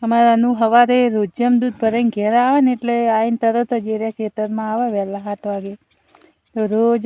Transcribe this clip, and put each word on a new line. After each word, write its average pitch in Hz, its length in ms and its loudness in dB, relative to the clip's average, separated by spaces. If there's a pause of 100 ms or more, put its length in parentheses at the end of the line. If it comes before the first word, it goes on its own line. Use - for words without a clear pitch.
અમારે 233 280 4
આનું 233 260 2
સવારે 240 540 4
રોજ 214 280 -2
જેમ 240 220 2
દૂધ 247 140 -2
ભરાઈને 226 360 0
ઘેર 214 240 -2
આવે 254 280 2
ને 254 100 4
એટલે 233 380 -2
આઈને 226 280 0
તરત 233 360 0
જ 214 140 -4
એ 220 100 -4
રહ્યા 220 120 -4
ખેતરમાં 214 640 -6
આવે 233 200 -4
વહેલા 196 320 -6
સાત 208 240 -8
વાગે. 196 260 -8 (840)
તો 214 120 -2
રોજ 226 380 0